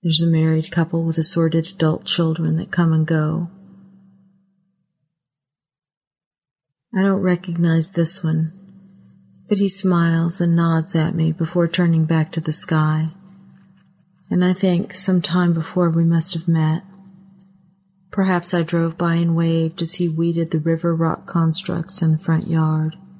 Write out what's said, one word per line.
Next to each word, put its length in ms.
There's 200
a 40
married 440
couple 320
with 160
assorted 480
adult 380
children 520
that 140
come 220
and 140
go. 440
I 80
don't 200
recognize 720
this 300
one, 300
but 100
he 100
smiles 720
and 140
nods 400
at 200
me 180
before 340
turning 380
back 280
to 80
the 120
sky. 560
And 140
I 80
think 420
some 260
time 320
before 380
we 140
must 300
have 120
met. 380
Perhaps 420
I 100
drove 360
by 160
and 200
waved 460
as 140
he 120
weeded 440
the 80
river 360
rock 320
constructs 760
in 100
the 60
front 280
yard. 500